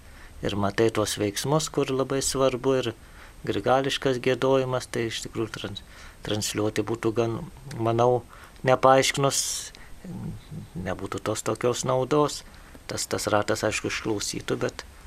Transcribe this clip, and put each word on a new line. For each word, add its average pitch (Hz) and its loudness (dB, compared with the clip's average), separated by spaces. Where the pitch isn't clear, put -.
ir 104 -2
matai 104 2
tuos 107 0
veiksmus, 135 0
kur 135 0
labai 135 0
svarbu, 131 2
ir 117 -2
grigališkas 127 2
giedojimas, 127 2
tai 120 -2
iš - -8
tikrųjų 113 -6
trans-, 101 -10
transliuoti 107 0
būtų 113 0
gan, 113 0
manau, 120 4
nepaaiškinus, 135 6
nebūtų 92 -6
tos 107 -2
tokios 120 0
naudos. 131 2
Tas, - -4
tas - -4
ratas, 104 2
aišku, 107 -2
išklausytų, - -4
bet - -4